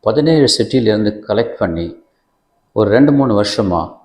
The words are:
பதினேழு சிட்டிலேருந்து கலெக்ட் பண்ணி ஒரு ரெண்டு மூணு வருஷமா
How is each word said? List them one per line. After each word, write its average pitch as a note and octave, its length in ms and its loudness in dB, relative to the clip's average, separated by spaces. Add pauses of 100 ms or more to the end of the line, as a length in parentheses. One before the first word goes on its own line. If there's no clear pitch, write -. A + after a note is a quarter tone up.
பதினேழு D3 420 2 (100)
சிட்டிலேருந்து G#2+ 560 0 (140)
கலெக்ட் A#2 360 -4
பண்ணி E2+ 260 -4 (880)
ஒரு G#2+ 200 2
ரெண்டு C#3+ 220 4
மூணு C3 220 0
வருஷமா G2 400 -2 (240)